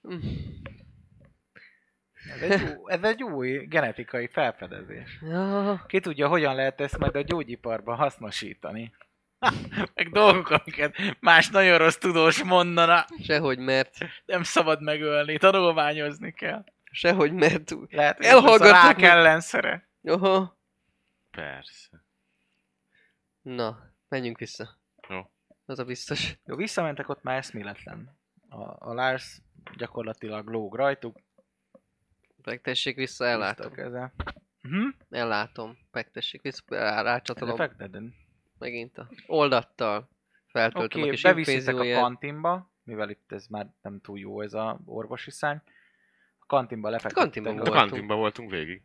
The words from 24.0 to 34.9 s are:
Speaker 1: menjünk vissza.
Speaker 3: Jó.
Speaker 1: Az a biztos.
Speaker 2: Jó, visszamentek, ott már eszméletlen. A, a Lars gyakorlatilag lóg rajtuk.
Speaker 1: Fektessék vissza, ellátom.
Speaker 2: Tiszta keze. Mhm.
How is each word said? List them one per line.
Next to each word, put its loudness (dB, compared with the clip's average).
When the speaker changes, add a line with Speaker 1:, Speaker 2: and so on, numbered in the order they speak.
Speaker 1:
menjünk -6
vissza. -14
Speaker 3:
Jó. -12
Speaker 1:
Az -12
a -8
biztos. -8
Speaker 2:
Jó, -12
visszamentek, -6
ott -10
már -6
eszméletlen. -14
A, -18
a -10
Lars -6
gyakorlatilag -12
lóg -8
rajtuk. -4
Speaker 1:
Fektessék -6
vissza, -6
ellátom. -2
Speaker 2:
Tiszta -16
keze. -12
Mhm. -6